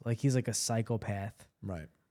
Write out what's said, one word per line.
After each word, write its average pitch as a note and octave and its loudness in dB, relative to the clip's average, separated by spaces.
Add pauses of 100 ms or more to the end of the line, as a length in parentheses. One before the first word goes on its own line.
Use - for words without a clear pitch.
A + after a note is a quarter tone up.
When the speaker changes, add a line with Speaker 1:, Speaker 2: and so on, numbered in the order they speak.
Speaker 1:
Like, A#2 0
he's, C3+ 4
like, B2 2
a A2 2
psychopath. A2 -2 (160)
Speaker 2:
Right. F2 -6 (240)